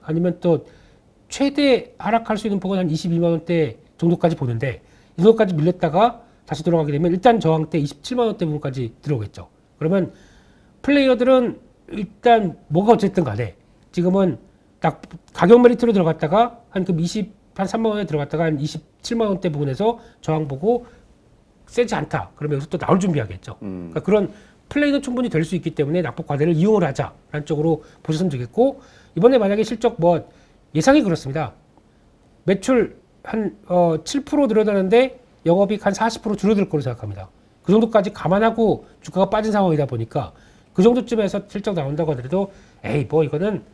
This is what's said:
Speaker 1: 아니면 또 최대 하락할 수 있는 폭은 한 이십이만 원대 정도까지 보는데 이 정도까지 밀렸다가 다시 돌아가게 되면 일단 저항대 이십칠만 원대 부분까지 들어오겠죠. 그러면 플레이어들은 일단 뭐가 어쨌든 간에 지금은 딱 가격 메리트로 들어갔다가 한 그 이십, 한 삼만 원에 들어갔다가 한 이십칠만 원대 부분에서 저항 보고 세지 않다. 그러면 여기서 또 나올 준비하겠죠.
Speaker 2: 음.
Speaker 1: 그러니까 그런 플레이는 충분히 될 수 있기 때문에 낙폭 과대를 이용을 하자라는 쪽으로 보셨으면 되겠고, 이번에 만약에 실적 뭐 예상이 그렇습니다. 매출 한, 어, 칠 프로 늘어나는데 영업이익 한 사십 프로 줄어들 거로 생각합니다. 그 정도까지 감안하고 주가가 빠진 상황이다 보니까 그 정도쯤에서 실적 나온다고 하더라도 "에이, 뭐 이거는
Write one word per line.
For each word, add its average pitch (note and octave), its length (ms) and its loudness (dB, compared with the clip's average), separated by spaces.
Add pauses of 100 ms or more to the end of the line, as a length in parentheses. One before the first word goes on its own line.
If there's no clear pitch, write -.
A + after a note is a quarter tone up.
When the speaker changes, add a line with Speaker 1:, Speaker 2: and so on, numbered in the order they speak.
Speaker 1:
아니면 E3+ 380 -2
또 E3 260 0 (640)
최대 C#4 720 0
하락할 A3+ 380 -2
수 - 100 -6
있는 G3+ 140 -2
폭은 F#3+ 180 -4
한 F3+ 120 -2
이십이만 E3+ 400 0
원대 D#3+ 460 -2 (220)
정도까지 E3+ 380 2
보는데 A#2+ 460 -4 (340)
이 E3 60 -2
정도까지 G#3+ 320 4
밀렸다가 F3 680 0 (240)
다시 D3 180 -8
돌아가게 D#3+ 280 0
되면 E3 200 0
일단 A3 280 4
저항대 D#3+ 380 0
이십칠만 A#3 480 -4
원대 G3 200 -4
부분까지 C3+ 560 -6
들어오겠죠. G#2 460 -6 (300)
그러면 E3+ 340 -2 (720)
플레이어들은 B3+ 800 2 (300)
일단 G#3 640 2 (120)
뭐가 G3+ 240 4
어쨌든 G3 320 2
간에 A#2 300 -6 (380)
지금은 F#3 460 0 (420)
딱 - 220 -2 (320)
가격 A3+ 280 6
메리트로 A#3+ 300 4
들어갔다가 F3 680 0 (100)
한 F#3+ 140 -4
그 F#3 140 -2
이십, F3 340 -6 (240)
한 F#3+ 100 -4
삼만 A3 260 -2
원에 G#3 140 -4
들어갔다가 D3+ 380 -4
한 D#3 160 0
이십칠만 G#3+ 680 -6
원대 F#3 220 -2
부분에서 D3 480 -2 (220)
저항 D#3 280 -2
보고 G3 380 -2 (800)
세지 A#3 280 -2
않다. D3 420 -4
그러면 D3 200 -4
여기서 C#3 140 -8
또 F3 80 -6
나올 F#3 220 0
준비하겠죠. B2 640 -4
Speaker 2:
음. F#2 280 -12
Speaker 1:
그러니까 E2 100 -6
그런 G3+ 320 0 (380)
플레이는 C#4+ 320 -2
충분히 B3 260 -4
될 E3 160 -2
수 F3 120 -8
있기 D3+ 180 -6
때문에 D#3 280 -2
낙폭 D#3+ 240 -10
과대를 D3+ 280 0
이용을 G3 300 2
하자라는 C#3+ 640 -8
쪽으로 D#3 380 -2 (180)
보셨으면 D#3+ 280 -2
되겠고, C#3+ 500 -2 (360)
이번에 A#3+ 220 6
만약에 G#3 260 0
실적 A#3 340 -2
뭐 E3+ 300 2 (460)
예상이 C4+ 280 4
그렇습니다. D3+ 520 -4 (880)
매출 G3 520 0 (280)
한, G#3+ 320 -6 (100)
어, F3 380 2
칠 C#4 200 -4
프로 D4 220 0
늘어나는데 G#3+ 760 2 (260)
영업이익 G3 380 2
한 G3+ 100 2
사십 A3+ 280 -2
프로 A3 140 -4
줄어들 G3+ 320 2
거로 D3+ 140 -2
생각합니다. G2+ 460 -8 (340)
그 F3 100 2
정도까지 A3 400 2
감안하고 G#3+ 760 0 (140)
주가가 F#3+ 300 -2
빠진 G#3+ 220 -2
상황이다 E3+ 340 2
보니까 A2+ 460 -6 (420)
그 F#3 80 2
정도쯤에서 A3 640 2
실적 G#3 260 -6
나온다고 D3+ 380 -4
하더라도 C#3+ 400 -4 (320)
"에이, B2+ 240 -2
뭐 D#3 160 2
이거는 E3+ 380 -4 (120)